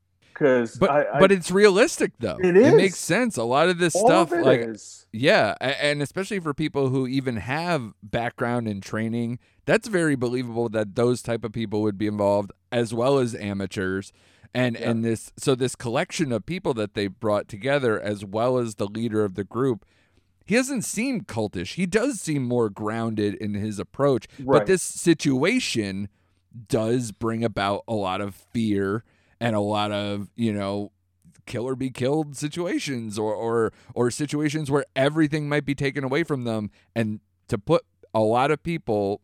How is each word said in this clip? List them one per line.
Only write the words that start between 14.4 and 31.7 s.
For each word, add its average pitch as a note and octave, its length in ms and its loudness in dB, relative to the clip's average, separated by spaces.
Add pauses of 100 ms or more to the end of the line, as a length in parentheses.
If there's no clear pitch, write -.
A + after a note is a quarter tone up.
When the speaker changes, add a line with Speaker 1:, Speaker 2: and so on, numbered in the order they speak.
Speaker 2:
And, A#2+ 240 0
Speaker 1:
Yeah. A#2+ 120 -2
Speaker 2:
and A2+ 140 0
this, A2+ 340 -4
so C#3 160 2
this B2+ 200 -2
collection C3+ 580 -4
of G#2+ 140 -2
people E3 280 -4
that G#2+ 200 -2
they G2+ 140 0
brought G#2 400 -2
together, A#2+ 500 0
as G#2 260 -6
well A2+ 340 0
as A#2 180 -2
the G#2 100 -4
leader G#2+ 380 -2
of F#2+ 120 -2
the G2+ 80 -4
group, A#2 400 -2 (600)
he G3 100 0
doesn't B3+ 280 0
seem B3 400 -4
cultish. G#2 520 -6
He F#3 120 -2
does A3 340 0
seem D3 240 -4
more A#2+ 240 0
grounded G#2+ 680 -4
in G#2 200 -6
his G#2 240 -6
approach. C3 500 -2 (100)
But C3+ 80 -12
Speaker 1:
Right. A#2+ 200 4
Speaker 2:
this F#3 160 2
situation C3 1300 0 (600)
does A#2 420 0
bring A2+ 320 -4
about G2+ 460 -2
a A2 60 -4
lot F#2+ 260 -2
of G2+ 140 -6
fear G#2 680 -2 (380)
and A#2 140 0
a G#2 60 0
lot G#2 320 -2
of, G2+ 440 -4
you A#2 180 0
know, G2+ 380 -6 (520)
kill A#2 200 -8
or C3 120 -4